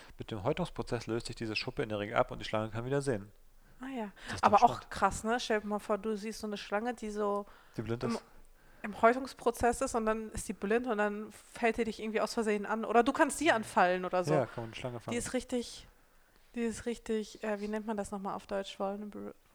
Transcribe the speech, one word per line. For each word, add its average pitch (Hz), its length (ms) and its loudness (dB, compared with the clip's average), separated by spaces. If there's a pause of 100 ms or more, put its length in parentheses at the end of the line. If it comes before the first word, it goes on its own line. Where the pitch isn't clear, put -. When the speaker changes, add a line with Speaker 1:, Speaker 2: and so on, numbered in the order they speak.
(180)
Speaker 1:
Mit - 140 -10
dem 107 120 -6
Häutungsprozess 123 640 -2
löst 113 220 -2
sich - 80 -8
diese 110 200 -4
Schuppe - 280 -4
in 110 60 -4
der 107 100 -2
Regel 104 160 -4
ab 127 160 2
und 120 80 -8
die 107 60 -8
Schlange 110 260 -2
kann 117 140 -6
wieder 139 180 0
sehen. 107 280 -2 (480)
Speaker 2:
Ah 254 160 -10
ja. 214 160 -6 (140)
Speaker 1:
Das - 100 -6
ist - 80 -2
Speaker 2:
Aber 202 140 8
Speaker 1:
doch 226 60 10
Speaker 2:
auch 240 140 8
Speaker 1:
spannend. - 140 -14
Speaker 2:
krass, - 320 0
ne? 226 160 0
Stell 214 220 0
dir 208 60 -10
mal 208 120 -2
vor, 202 200 -2
du 220 180 -2
siehst 208 220 -8
so 220 80 -8
eine 208 100 -6
Schlange, 226 380 -2
die 214 160 -8
so 202 340 0 (320)
Speaker 1:
Die - 60 -4
blind 117 220 -2
Speaker 2:
im, 233 60 0
Speaker 1:
ist. 220 120 -4 (580)
Speaker 2:
im 208 200 -4
Häutungsprozess 240 800 4
ist 269 120 -2
und 226 140 0
dann 220 240 -2
ist - 160 -6
die 208 60 -4
blind 226 340 0
und 214 100 0
dann 208 340 -2 (220)
fällt 226 240 2
die 233 60 2
dich 220 180 -4
irgendwie 214 200 0
aus 214 120 0
Versehen 208 320 2
an. 220 200 -2
Oder 233 180 6
du 269 100 6
kannst 294 260 4
die 311 120 6
anfallen 185 540 4
oder 180 180 2
so. 156 100 4
Speaker 1:
Ja, 135 140 6
kann - 160 -8
man 113 80 -8
die - 80 -12
Schlange 120 200 -6
fangen. - 140 -4
Speaker 2:
Die 240 40 0
ist - 160 -4
richtig, - 540 -4 (680)
die 240 60 -4
ist 226 240 -4
richtig, 220 580 -4
äh, 208 160 -2
wie 208 80 -4
nennt 214 200 -4
man 220 100 -2
das 196 140 -4
nochmal 196 240 -4
auf 196 100 -8
Deutsch? 196 340 -6
Vulnerable, 208 540 -6 (220)